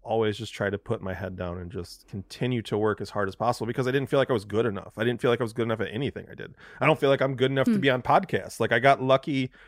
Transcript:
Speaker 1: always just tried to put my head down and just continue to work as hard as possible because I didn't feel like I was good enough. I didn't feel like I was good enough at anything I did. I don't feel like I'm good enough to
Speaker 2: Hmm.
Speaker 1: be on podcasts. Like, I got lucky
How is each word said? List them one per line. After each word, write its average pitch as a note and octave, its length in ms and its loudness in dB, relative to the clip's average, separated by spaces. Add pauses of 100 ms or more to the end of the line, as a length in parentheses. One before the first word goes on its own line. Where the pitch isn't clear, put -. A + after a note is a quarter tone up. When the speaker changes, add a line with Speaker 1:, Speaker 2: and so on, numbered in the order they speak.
Speaker 1:
always A2 340 0
just A2+ 160 -10
tried G2+ 180 0
to G2 60 -2
put - 240 -6
my F#2+ 120 -6
head F#2 220 -8
down F2+ 220 -6
and F2+ 140 -10
just - 360 -12
continue A#2+ 560 -6
to - 140 -2
work G#2+ 240 2
as G2+ 80 -10
hard G2+ 200 -2
as F#2+ 60 -10
possible A#2 300 0
because B2 220 -2
I B2+ 40 -2
didn't C3+ 180 0
feel C#3+ 100 2
like C3 100 2
I C#3 40 2
was G#2 120 -2
good G#2 200 0
enough. G#2 320 -6
I G#2+ 60 -2
didn't A#2+ 180 0
feel C3 100 4
like A#2 100 2
I - 20 -2
was A2+ 100 -6
good A#2 100 0
enough A2+ 180 -2
at F#2+ 100 -2
anything A2 380 -6
I - 60 -18
did. - 180 -14 (260)
I B2+ 60 2
don't D3+ 140 4
feel C#3 100 4
like C3+ 120 4
I'm C3+ 140 -2
good C3 160 2
enough C3+ 140 2
to A#3 100 2
Speaker 2:
Hmm. G3+ 40 2
Speaker 1:
be C3+ 100 4
on B2+ 140 2
podcasts. D3 560 0
Like, A2+ 140 0
I A#2 60 4
got C3+ 220 6
lucky C3 480 2 (180)